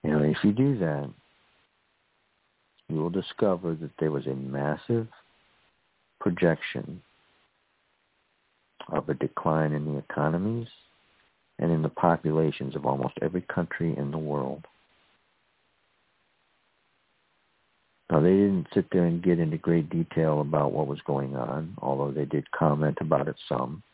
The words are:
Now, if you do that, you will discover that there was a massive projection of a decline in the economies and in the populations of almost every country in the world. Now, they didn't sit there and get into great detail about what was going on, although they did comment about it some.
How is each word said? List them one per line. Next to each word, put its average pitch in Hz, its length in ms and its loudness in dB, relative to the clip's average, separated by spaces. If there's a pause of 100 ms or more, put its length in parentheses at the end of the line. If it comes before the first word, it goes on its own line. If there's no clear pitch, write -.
Now, 76 200 2
if 76 200 2
you 104 80 6
do 127 280 2
that, 73 300 -2 (1800)
you 80 80 -2
will 82 140 0
discover 90 640 0
that 78 240 -10
there 80 100 2
was 71 160 -4
a 67 80 -2
massive 71 760 -2 (1120)
projection - 840 0 (1900)
of 73 180 -2
a 73 40 0
decline 78 600 0
in 73 120 -2
the 73 140 -2
economies 95 680 -2 (920)
and 82 120 2
in 80 120 2
the 78 60 0
populations 78 840 0
of 71 120 -4
almost 65 340 -2
every 90 220 -2
country - 520 -2
in 71 140 -4
the 76 80 -6
world. 73 480 -4 (3500)
Now, 78 120 6
they 87 100 6
didn't 98 420 4
sit 95 180 2
there 87 140 4
and 85 160 2
get 90 160 4
into 80 220 0
great 82 320 2
detail 80 500 0
about 73 320 0
what 73 140 0
was 71 180 -6
going 69 300 -2
on, 71 440 -6
although 69 320 -2
they 71 140 -2
did 73 260 -4
comment 76 500 2
about 76 260 2
it 69 80 -6 (120)
some. 65 360 -4 (100)